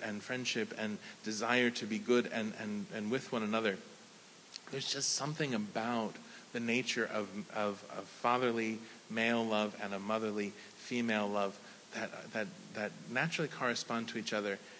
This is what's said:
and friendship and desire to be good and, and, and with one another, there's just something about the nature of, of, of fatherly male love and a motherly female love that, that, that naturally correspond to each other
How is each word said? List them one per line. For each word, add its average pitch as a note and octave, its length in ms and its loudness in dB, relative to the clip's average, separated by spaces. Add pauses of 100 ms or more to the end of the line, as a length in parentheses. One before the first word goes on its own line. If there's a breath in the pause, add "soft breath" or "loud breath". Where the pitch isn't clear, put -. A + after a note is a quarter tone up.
and G#2 180 -2
friendship A#2+ 560 0
and G#2 220 -2 (240 loud breath)
desire A#2 480 4
to A#2 160 -2
be G#2+ 100 0
good A#2+ 340 6
and, A2 280 0
and, G#2 340 -2
and G#2+ 160 -2
with B2+ 220 0
one A#2+ 100 0
another, G#2+ 380 2 (920)
there's C3+ 240 -2
just C#3 220 2
something D3 400 0
about A2 580 0 (400 loud breath)
the B2 60 0
nature A#2 520 2
of, G#2+ 160 0 (280)
of, G#2 280 0 (140)
of G2 60 -6
fatherly A#2 760 2 (320 loud breath)
male A2+ 340 4
love G#2+ 380 2
and G2 140 -2
a G2 40 -2
motherly G#2 540 0 (240 loud breath)
female A2+ 500 2
love G2+ 300 2 (380 loud breath)
that, A2 380 -6
that, G#2+ 140 0 (280)
that G#2 160 -2 (200)
naturally D3 380 0
correspond A#2 600 0
to A2+ 100 -4
each - 120 -4
other G#2 280 0 (200 loud breath)